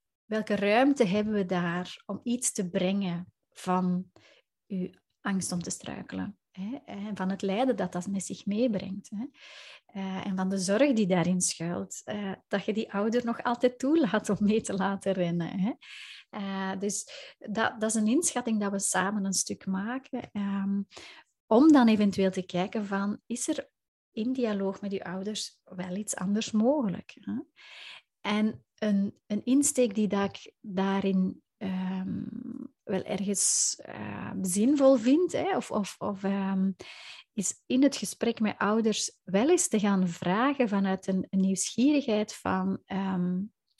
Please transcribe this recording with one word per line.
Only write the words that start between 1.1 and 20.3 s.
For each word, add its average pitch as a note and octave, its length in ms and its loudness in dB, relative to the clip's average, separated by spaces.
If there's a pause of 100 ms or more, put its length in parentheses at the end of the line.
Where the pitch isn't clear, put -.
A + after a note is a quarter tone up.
we G3+ 120 2
daar F3+ 600 -2
om F#3+ 180 -8
iets A#3+ 280 -2
te F#3 180 -4
brengen F#3 640 -2 (160)
van F#3 640 0 (560)
uw F3+ 220 -4 (320)
angst F#3+ 300 -2
om F3 100 -4
te E3+ 80 -8
struikelen, F#3+ 680 -8 (140)
hè, G3+ 240 -8 (100)
en G3+ 300 -10
van F#3 140 -2
het F#3+ 120 -4
lijden G#3+ 340 0
dat F#3 160 -2
dat F3+ 160 -6
met G3 180 -4
zich - 200 -12
meebrengt, G3+ 640 -2
hè. G#3+ 160 -8 (600)
Eh, F#3+ 400 -6
en F#3+ 100 -2
van F#3 140 0
de G3 80 0
zorg G#3 360 4
die G#3+ 140 2
daarin F3+ 340 2
schuilt, F3+ 640 -4
eh, G#3 280 -8 (160)
dat G3 180 -2
je G#3+ 80 -2
die A3 200 -4
ouder A3+ 320 0
nog A#3 180 -4
altijd B3 360 0
toelaat B3+ 500 2
om G#3 100 0
mee G#3+ 220 4
te G3+ 120 -6
laten G3 380 -2
rennen, F3 480 -2
hè. G3+ 120 0 (580)
Eh, G3 500 -6
dus G3+ 280 -4 (300)
dat, A3 440 -2
dat A3 80 0
is G#3+ 60 -2
een G#3+ 120 2
inschatting A#3+ 520 0
dat G3+ 120 0
we G3 80 -2
samen F#3+ 460 0
een F#3+ 80 -2
stuk - 320 -4
maken, A3+ 680 -6